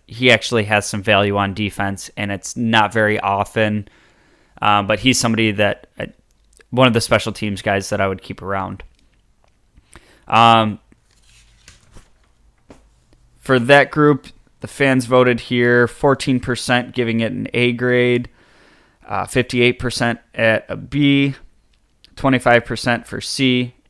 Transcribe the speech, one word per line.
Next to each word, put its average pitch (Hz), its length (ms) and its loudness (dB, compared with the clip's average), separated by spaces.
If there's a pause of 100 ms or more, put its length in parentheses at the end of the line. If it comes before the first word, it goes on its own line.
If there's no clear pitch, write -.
he 123 240 0
actually 113 320 2
has 104 240 0
some 104 160 -8
value 101 340 2
on 98 160 -2
defense, 98 640 -6
and 101 140 -6
it's - 260 -10
not 113 340 2
very 107 280 2
often. 101 680 -2 (760)
Um, 104 240 2
but 104 120 0
he's 127 200 2
somebody 113 320 0
that, 101 360 -2 (120)
uh, - 80 -10 (640)
one 127 160 2
of 120 60 2
the 110 80 2
special 110 300 0
teams 101 300 -6
guys 98 280 -2
that 104 100 -4
I 98 80 2
would 95 140 -6
keep - 200 -16
around. 95 420 -8 (1400)
Um, 110 520 4 (2500)
for - 200 2
that 139 320 4
group, 147 360 2 (320)
the - 80 -14
fans 131 380 0
voted 123 340 4
here, 120 480 2
fourteen 135 520 0
percent 123 540 -4
giving 113 280 -2
it 110 100 -2
an 101 240 -8
A 123 160 2
grade, 123 580 0 (800)
uh, 98 180 -6
fifty-eight 123 540 0
percent 117 400 -4 (160)
at 113 340 0
a - 80 -8
B, 139 560 0 (800)
twenty-five 123 500 2
percent 120 420 -4
for 113 120 -10
C, 123 540 -2 (160)